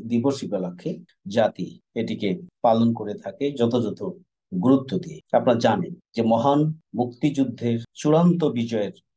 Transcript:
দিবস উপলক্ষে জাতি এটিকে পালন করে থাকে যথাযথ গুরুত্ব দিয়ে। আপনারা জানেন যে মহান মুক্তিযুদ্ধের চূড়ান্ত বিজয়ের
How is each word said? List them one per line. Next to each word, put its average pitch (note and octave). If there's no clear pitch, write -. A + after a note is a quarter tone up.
দিবস A#2+
উপলক্ষে F2+
জাতি G#2
এটিকে -
পালন A#2
করে G#2
থাকে G2
যথাযথ A#2
গুরুত্ব A2
দিয়ে। -
আপনারা A#2
জানেন G#2
যে A#2
মহান A#2
মুক্তিযুদ্ধের A#2+
চূড়ান্ত E3
বিজয়ের A2+